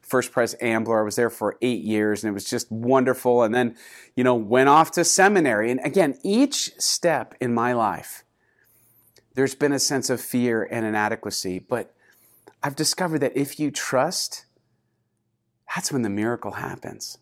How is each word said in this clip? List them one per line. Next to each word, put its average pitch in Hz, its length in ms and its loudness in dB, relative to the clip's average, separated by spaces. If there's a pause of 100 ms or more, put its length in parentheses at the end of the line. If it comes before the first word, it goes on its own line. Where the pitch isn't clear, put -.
First - 320 -2
Pres 117 280 0
Ambler. 113 400 0
I 107 40 2
was 107 120 -6
there 120 140 2
for 107 320 -4
eight 117 200 0
years, 107 420 0
and 110 60 -2
it 101 40 -4
was 98 100 -8
just - 280 -6
wonderful. 123 720 2
And 110 100 0
then, 123 220 0 (400)
you 127 80 2
know, 127 100 6
went 120 340 2
off 156 240 8
to 170 120 2
seminary. 156 680 4
And 127 140 -2
again, 139 380 0
each 240 560 0
step - 640 -2
in 120 140 0
my 117 180 2
life, 107 520 -2 (1080)
there's 135 200 0
been 147 180 0
a 139 60 0
sense 135 320 -2
of 123 100 -2
fear 120 500 -2
and 117 140 -4
inadequacy, 107 760 -4
but 107 360 -6 (680)
I've 143 140 -4
discovered 156 440 -2
that 135 160 0
if 139 220 -4
you 147 120 -2
trust, - 720 -2 (1300)
that's - 160 -6
when 135 120 -2
the 107 80 -2
miracle 107 420 -4
happens. - 680 -12